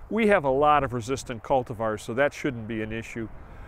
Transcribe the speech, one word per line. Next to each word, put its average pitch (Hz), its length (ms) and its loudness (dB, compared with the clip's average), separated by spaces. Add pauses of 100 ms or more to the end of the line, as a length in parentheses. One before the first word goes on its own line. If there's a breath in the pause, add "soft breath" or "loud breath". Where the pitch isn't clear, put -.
(120)
We 214 160 2
have 196 160 4
a 139 80 2
lot 147 320 6
of 120 100 -2
resistant 123 480 -6
cultivars, 110 600 0
so 120 120 -8
that 139 220 2
shouldn't 120 320 -4
be 110 160 -4
an 110 80 -6
issue. 113 380 -8 (380 loud breath)